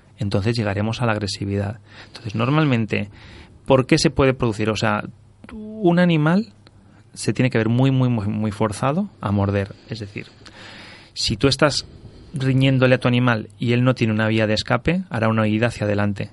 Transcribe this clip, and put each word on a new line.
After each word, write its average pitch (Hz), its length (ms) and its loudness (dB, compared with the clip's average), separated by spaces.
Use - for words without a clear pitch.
entonces 104 380 0
llegaremos 104 460 -2
a 120 40 0
la 113 60 2
agresividad. 101 640 -4
Entonces, - 280 -12
normalmente, 113 760 0
¿por 131 200 4
qué 156 120 4
se 165 120 2
puede 131 240 2
producir? 110 360 -2
O 104 60 0
sea, 107 280 -2
un 214 460 0
animal 175 540 2
se - 220 -4
tiene 123 160 0
que 117 80 0
ver 110 100 2
muy, 127 220 4
muy, 127 180 2
muy, 113 200 -2
muy 107 220 -2
forzado 131 600 -2
a 107 120 -4
morder. 98 420 0
Es 107 100 -10
decir, 104 260 -12
si - 240 -4
tú 139 120 2
estás 135 360 0
riñéndole 131 600 2
a 123 40 2
tu 127 100 0
animal 123 500 0
y 120 160 0
él 123 100 2
no 127 100 4
tiene 113 200 0
una 110 140 0
vía 110 180 2
de 107 80 0
escape, 160 560 -2
hará 110 180 0
una 110 140 2
huida 107 240 0
hacia 120 180 -4
adelante 104 480 -2